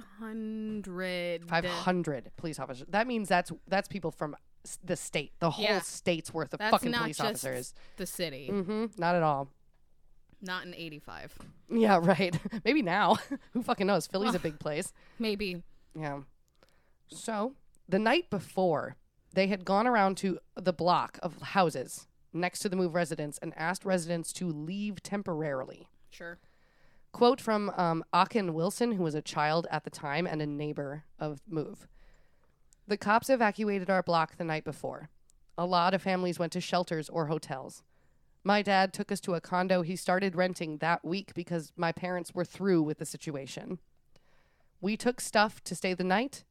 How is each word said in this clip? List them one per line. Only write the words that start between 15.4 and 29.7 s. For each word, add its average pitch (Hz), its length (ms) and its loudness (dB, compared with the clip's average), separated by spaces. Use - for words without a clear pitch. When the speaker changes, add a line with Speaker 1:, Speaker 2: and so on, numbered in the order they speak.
Speaker 2:
Yeah. 143 220 -6
So, 220 460 -4
the 180 100 4
night 240 320 4
before, 165 680 0
they 190 140 4
had 185 180 0
gone 196 220 4
around 196 320 4
to 180 200 -2
the 180 180 2
block 160 500 2
of 165 180 -6
houses 151 680 0
next 180 240 -4
to 214 100 -4
the 180 80 -2
Move 180 180 2
residence 156 460 -2
and 160 160 -10
asked 170 300 -4
residents 170 480 0
to 185 160 -4
leave 180 520 -6
temporarily. 151 840 -4
Speaker 1:
Sure. 170 280 -16
Speaker 2:
Quote 240 280 6
from, 208 360 0
um, 165 360 2
Akin 180 400 2
Wilson, 202 400 0
who 185 120 0
was 151 100 0
a 151 80 -4
child 156 480 0